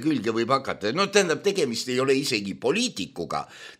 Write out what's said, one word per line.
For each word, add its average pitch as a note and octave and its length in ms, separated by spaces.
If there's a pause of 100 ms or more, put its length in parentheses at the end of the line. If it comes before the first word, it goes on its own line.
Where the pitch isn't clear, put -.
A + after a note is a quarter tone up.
külge B2+ 260
võib A#2 240
hakata. G#2 400
No G3 160
tähendab, F3+ 320
tegemist C#3+ 480
ei B2+ 100
ole C3+ 200
isegi G#2 340
poliitikuga. F2+ 920 (320)